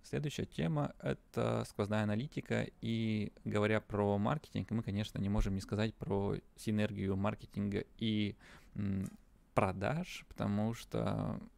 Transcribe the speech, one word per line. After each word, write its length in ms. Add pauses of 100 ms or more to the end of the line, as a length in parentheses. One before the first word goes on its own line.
Следующая 440
тема — 540
это 680
сквозная 340
аналитика, 640 (140)
и 520 (120)
говоря 360
про 380
маркетинг, 520
мы, 120
конечно, 380
не 80
можем 260
не 60
сказать 340
про 420 (200)
синергию 600
маркетинга 680 (140)
и, 360 (400)
м, 340 (460)
продаж, 760
потому 460
что 640 (200)